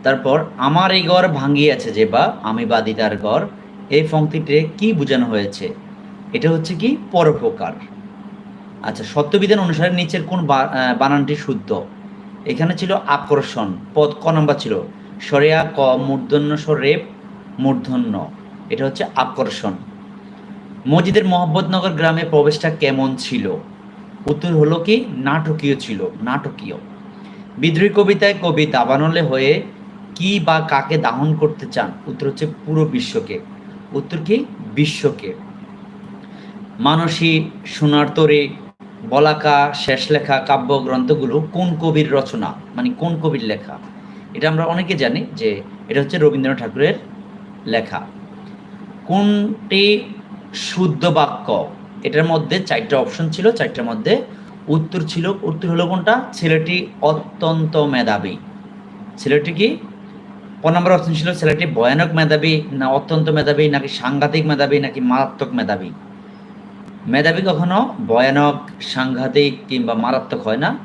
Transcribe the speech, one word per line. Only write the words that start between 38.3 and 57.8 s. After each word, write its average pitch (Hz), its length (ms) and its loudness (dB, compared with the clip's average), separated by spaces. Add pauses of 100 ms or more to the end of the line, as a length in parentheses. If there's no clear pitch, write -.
বলাকা, 147 640 4
শেষ - 380 0
লেখা 147 280 2
কাব্যগ্রন্থগুলো 135 1120 2
কোন 175 300 0
কবির 156 300 2
রচনা, 120 420 -2 (220)
মানে 123 140 0
কোন 160 320 -4
কবির 135 220 -2
লেখা? 98 340 -6 (560)
এটা 156 160 0
আমরা 160 140 0
অনেকে 170 300 0
জানি 123 320 0 (100)
যে 107 260 -2 (280)
এটা 127 120 2
হচ্ছে 139 160 -2
রবীন্দ্রনাথ 139 420 2
ঠাকুরের 123 340 0 (720)
লেখা। 110 360 -2 (1040)
কোনটি 208 960 4 (500)
শুদ্ধ 175 520 0
বাক্য? 143 640 2 (340)
এটার 151 220 2
মধ্যে 165 340 0
চারটা 123 380 0
অপশন 156 320 -2
ছিল, 190 220 2
চারটার 127 340 -2
মধ্যে 117 360 0 (460)
উত্তর 160 340 0
ছিল, 170 400 -2
উত্তর 175 280 -4
হলো 170 180 0
কোনটা? 190 360 2 (100)
"ছেলেটি 160 540 0 (140)
অত্যন্ত 156 760 0
মেধাবী।" 113 580 0 (840)